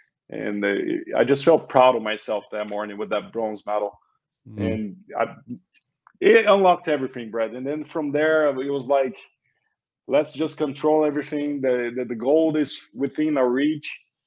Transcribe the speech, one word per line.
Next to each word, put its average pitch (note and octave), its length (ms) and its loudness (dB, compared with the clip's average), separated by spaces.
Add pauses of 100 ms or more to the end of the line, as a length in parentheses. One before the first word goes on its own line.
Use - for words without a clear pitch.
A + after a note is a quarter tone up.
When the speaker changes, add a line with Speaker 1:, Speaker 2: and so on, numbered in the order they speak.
(300)
Speaker 1:
And, G#2+ 340 -6
uh, - 540 -2
I B2 60 4
just C#3 200 2
felt D#3+ 240 4
proud B2+ 280 6
of A2 80 -4
myself G#2+ 480 -6
that G#2 180 -6
morning G#2 280 -6
with G#2 120 -8
that F#2+ 240 -4
bronze A2 320 -6
medal. G#2 260 -4 (560)
Speaker 2:
Mm. G#2+ 260 -4
Speaker 1:
And G#2+ 220 -8 (220)
I, A#2 160 -2 (880)
it A3 240 6
unlocked G3 420 4
everything, C3 440 -4
Brad. A2 240 -2
And B2+ 100 -8
then D3+ 180 -6
from D3 280 -6
there, D#3 380 4
it C3+ 200 -2
was C#3 180 -4
like, C3+ 300 2 (920)
"Let's C#3+ 260 2
just D3 240 -4
control D3+ 480 2
everything. D3 560 -4
The, B2 340 0
the, B2+ 100 -4
the A#2 100 -6
gold D3+ 400 2
is D3+ 240 -2 (140)
within C#3+ 420 -2
our C3 140 2
reach, C#3+ 380 0 (400)